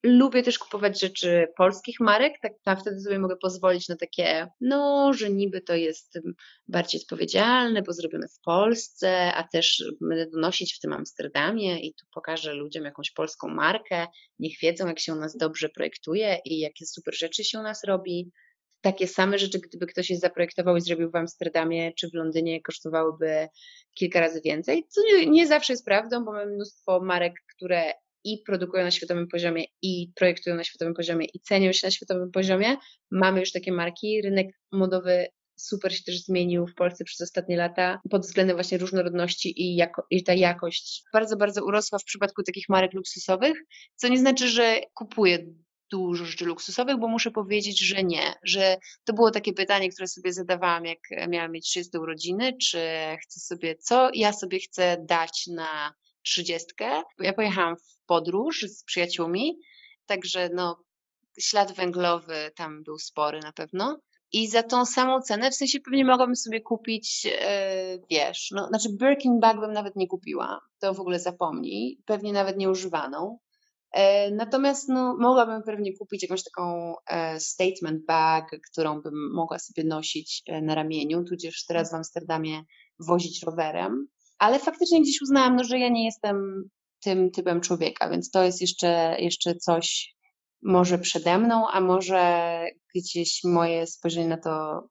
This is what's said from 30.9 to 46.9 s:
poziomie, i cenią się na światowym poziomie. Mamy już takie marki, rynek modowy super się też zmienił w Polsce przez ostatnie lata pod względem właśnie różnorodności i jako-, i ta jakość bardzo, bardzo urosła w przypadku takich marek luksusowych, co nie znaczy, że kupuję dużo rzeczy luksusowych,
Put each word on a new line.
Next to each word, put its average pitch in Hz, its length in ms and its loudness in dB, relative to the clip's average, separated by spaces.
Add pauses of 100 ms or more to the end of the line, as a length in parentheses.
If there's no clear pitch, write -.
poziomie, 165 400 -2
i 190 60 -16
cenią 190 320 4
się 190 160 0
na 190 40 0
światowym 180 400 -4
poziomie. 190 460 2 (340)
Mamy 190 280 4
już 185 120 -2
takie 185 200 -4
marki, 180 500 -2
rynek 196 260 0 (240)
modowy 185 560 2 (280)
super 190 400 -4
się - 80 -8
też 180 200 -8
zmienił 175 440 0
w 175 80 -16
Polsce 175 280 0
przez - 180 -12
ostatnie 175 360 -4
lata 180 520 0
pod 196 120 2
względem 185 360 2
właśnie 180 200 -2
różnorodności 175 840 -2
i 180 140 0
jako-, 170 340 0
i 185 140 2
ta 180 100 4
jakość 175 680 0 (100)
bardzo, 220 240 2
bardzo 202 280 0
urosła 202 340 -2
w - 40 -10
przypadku 196 400 -4
takich 190 260 -8
marek 185 240 4
luksusowych, 190 640 0 (380)
co 247 120 -2
nie 254 100 4
znaczy, 254 300 4
że 226 320 4 (140)
kupuję 180 520 2 (460)
dużo 175 340 -2
rzeczy 170 200 -8
luksusowych, 247 520 -2